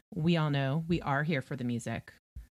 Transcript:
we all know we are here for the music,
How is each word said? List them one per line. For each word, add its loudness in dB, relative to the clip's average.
we 4
all 2
know 0
we 2
are 2
here 0
for -6
the -4
music, -4